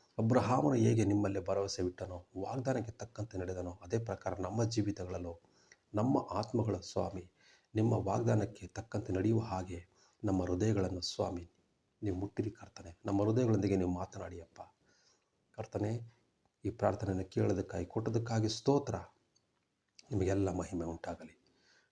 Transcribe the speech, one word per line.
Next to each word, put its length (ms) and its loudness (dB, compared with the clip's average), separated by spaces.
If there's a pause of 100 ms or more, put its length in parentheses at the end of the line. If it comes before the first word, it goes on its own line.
(180)
ಅಬ್ರಹಾಮನು 560 4
ಹೇಗೆ 320 4
ನಿಮ್ಮಲ್ಲಿ 400 2
ಭರವಸೆ 400 -2
ಇಟ್ಟನೋ, 400 -6 (120)
ವಾಗ್ದಾನಕ್ಕೆ 540 -2
ತಕ್ಕಂತೆ 460 -10
ನಡೆದನೋ, 440 -6
ಅದೇ 180 -2
ಪ್ರಕಾರ 400 -4
ನಮ್ಮ 240 -2
ಜೀವಿತಗಳಲ್ಲೂ 800 -4 (520)
ನಮ್ಮ 380 2
ಆತ್ಮಗಳು 500 0
ಸ್ವಾಮಿ, 500 -4 (440)
ನಿಮ್ಮ 180 4
ವಾಗ್ದಾನಕ್ಕೆ 760 2
ತಕ್ಕಂತೆ 460 -6
ನಡೆಯುವ 280 4
ಹಾಗೆ 460 -6 (360)
ನಮ್ಮ 200 2
ಹೃದಯಗಳನ್ನು 580 2
ಸ್ವಾಮಿ 500 -4 (520)
ನೀವು 140 -2
ಮುಟ್ಟಿರಿ 340 -4
ಕರ್ತನೇ. 540 -18
ನಮ್ಮ 180 2
ಹೃದಯಗಳೊಂದಿಗೆ 520 4
ನೀವು 160 2
ಮಾತನಾಡಿ 500 -6
ಅಪ್ಪ. 200 -20 (920)
ಕರ್ತನೇ, 640 -4 (520)
ಈ 40 0
ಪ್ರಾರ್ಥನೆಯನ್ನು 560 0
ಕೇಳೋದಕ್ಕಾಗಿ, 600 0
ಕೊಟ್ಟದಕ್ಕಾಗಿ 640 0
ಸ್ತೋತ್ರ. 460 2 (1160)
ನಿಮಗೆಲ್ಲ 400 2
ಮಹಿಮೆ 340 -4
ಉಂಟಾಗಲಿ. 760 -10 (300)